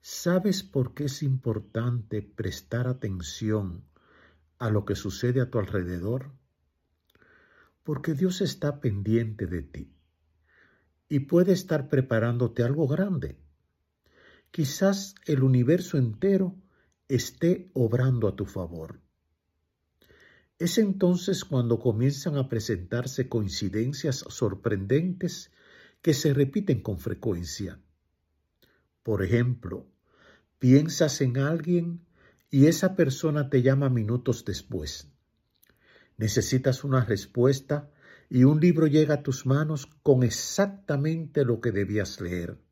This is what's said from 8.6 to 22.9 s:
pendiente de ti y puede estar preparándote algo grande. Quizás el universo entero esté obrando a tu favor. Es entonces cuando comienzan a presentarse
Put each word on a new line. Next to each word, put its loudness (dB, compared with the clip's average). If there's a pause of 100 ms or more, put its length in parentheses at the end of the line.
pendiente -2
de -6
ti -16 (1120)
y 0
puede 4
estar 0
preparándote 0
algo 0
grande. -2 (1120)
Quizás -2 (120)
el 2
universo 2
entero 0 (520)
esté 0
obrando 2
a -4
tu -6
favor. -12 (1600)
Es 0
entonces 2
cuando 0
comienzan 0
a -2
presentarse -4